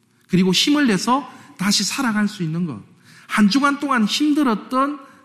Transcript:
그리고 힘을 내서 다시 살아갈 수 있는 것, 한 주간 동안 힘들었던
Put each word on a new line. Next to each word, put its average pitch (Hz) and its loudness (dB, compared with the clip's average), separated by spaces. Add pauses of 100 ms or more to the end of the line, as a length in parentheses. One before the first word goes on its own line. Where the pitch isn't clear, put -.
(280)
그리고 185 2
힘을 294 2
내서 240 0 (280)
다시 202 0
살아갈 214 -2
수 202 -8
있는 165 -4
것, 117 -8 (440)
한 208 2
주간 277 0
동안 262 0
힘들었던 277 0 (260)